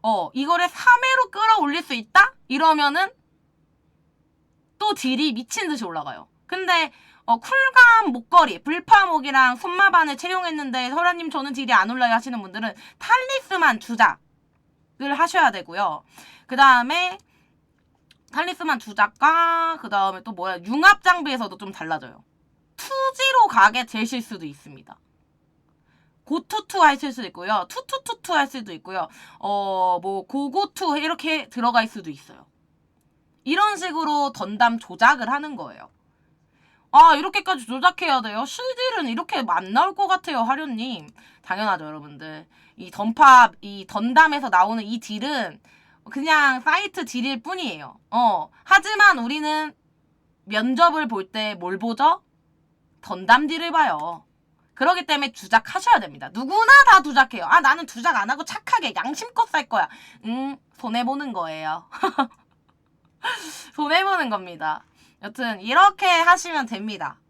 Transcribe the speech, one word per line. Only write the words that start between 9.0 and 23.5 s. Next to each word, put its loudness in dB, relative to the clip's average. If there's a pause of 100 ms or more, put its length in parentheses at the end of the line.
손마반을 2
채용했는데 -6
"설아님, -2
저는 -6
딜이 -4
안 2
올라요." 0
하시는 -4
분들은 -10 (240)
탈리스만 0
주작을 0 (1000)
하셔야 2
되고요. -6 (420)
그 -10
다음에 4 (1120)
탈리스만 -4
주작과 0
그 -16
다음에 -2
또 -14
뭐야? -8
융합 2
장비에서도 -2
좀 -14
달라져요. -10 (540)
투지로 0
가게 2